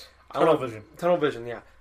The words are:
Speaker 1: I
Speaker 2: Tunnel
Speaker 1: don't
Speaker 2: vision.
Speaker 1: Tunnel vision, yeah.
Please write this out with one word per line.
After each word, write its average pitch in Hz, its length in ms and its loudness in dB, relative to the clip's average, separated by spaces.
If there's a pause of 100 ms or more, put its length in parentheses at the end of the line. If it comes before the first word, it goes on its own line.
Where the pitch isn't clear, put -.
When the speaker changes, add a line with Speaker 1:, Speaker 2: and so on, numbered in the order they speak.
(320)
Speaker 1:
I 135 80 -4
Speaker 2:
Tunnel 160 180 6
Speaker 1:
don't 131 120 -6
Speaker 2:
vision. 107 140 -12 (140)
Speaker 1:
Tunnel 170 200 2
vision, 120 300 -2
yeah. 113 140 -10 (200)